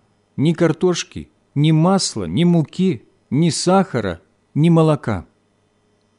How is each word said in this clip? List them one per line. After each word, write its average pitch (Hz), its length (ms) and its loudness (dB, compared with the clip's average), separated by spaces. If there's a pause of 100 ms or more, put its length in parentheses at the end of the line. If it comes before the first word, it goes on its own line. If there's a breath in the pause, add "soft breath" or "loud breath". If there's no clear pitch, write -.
(360)
ни 156 180 0
картошки, 165 760 -2 (240)
ни 151 160 2
масла, 160 540 0
ни 87 180 -2
муки, 175 640 0 (260)
ни 156 200 0
сахара, 135 680 -2 (340)
ни 156 140 2
молока», 151 580 0 (920)